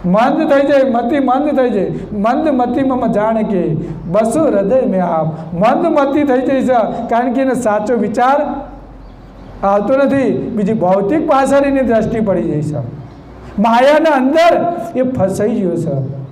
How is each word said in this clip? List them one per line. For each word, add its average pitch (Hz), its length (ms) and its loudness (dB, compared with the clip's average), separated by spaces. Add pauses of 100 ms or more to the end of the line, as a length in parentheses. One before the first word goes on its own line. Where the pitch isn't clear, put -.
મંદ 269 480 2
થઈ 277 140 4
જાય, 269 240 2
મતિ 240 280 0
મંદ 269 420 0
થઈ 247 100 2
જાય. 180 200 -2 (220)
મંદ 247 360 0
મતિ 247 340 0
મમ 247 300 0
જાણે 214 300 0
કે 175 340 -2 (320)
બસો 226 320 2
હૃદય 220 400 2
મેં 190 240 0
આપ. 160 220 -2 (280)
મંદ 262 320 2
મતિ 285 380 2
થઈ 262 160 2
જાય 262 220 0
છે, 240 460 0
કારણ 240 240 0
કે 262 80 0
એને 262 140 0
સાચો 214 400 0
વિચાર 254 520 0 (1200)
આવતો 214 300 2
નથી, 269 360 2 (240)
બીજી 208 160 0
ભૌતિક 202 560 0
પાછળ 277 380 2
એની 269 140 0
દ્રષ્ટિ 226 400 0
પડી 180 220 0
જાય 151 200 -2
છે. - 380 -8 (640)
માયાના 277 480 4
અંદર 302 600 2 (240)
એ 254 60 0
ફસાઈ 214 580 0
ગયો 170 160 -2
છે 143 440 -4 (100)